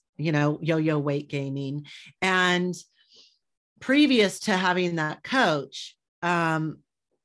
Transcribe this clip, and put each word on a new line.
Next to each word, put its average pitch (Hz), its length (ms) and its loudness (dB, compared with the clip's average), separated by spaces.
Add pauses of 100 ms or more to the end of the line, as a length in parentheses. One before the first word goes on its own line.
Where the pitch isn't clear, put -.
(180)
you 160 140 -2
know, 147 280 2
yo-yo 156 380 0
weight 143 300 -4
gaining. 139 580 -6 (340)
And 180 540 0 (1080)
previous 254 600 4
to 208 160 0
having 180 400 0
that 151 260 -4
coach, 180 720 -2 (260)
um, 160 560 0 (460)